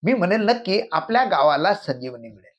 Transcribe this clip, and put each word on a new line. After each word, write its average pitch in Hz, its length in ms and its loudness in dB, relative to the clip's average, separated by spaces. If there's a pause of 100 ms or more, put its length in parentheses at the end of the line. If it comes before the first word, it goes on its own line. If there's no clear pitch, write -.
मी 208 100 2
म्हणेल 208 280 2
नक्की 208 400 0 (100)
आपल्या 220 340 0
गावाला 151 500 2
संजीवनी 123 520 -10
मिळेल. 101 320 -20